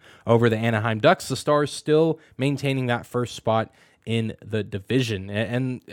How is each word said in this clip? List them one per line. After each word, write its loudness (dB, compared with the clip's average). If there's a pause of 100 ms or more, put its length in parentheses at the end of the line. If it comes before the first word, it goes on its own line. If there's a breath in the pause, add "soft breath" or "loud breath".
(260 loud breath)
over 6
the 2
Anaheim 0
Ducks. 4
The -4
Stars 0
still 2 (180 soft breath)
maintaining -2
that -2
first -4
spot -2 (340 soft breath)
in -2
the -4
division. -4
A-, -10
and, -4 (100)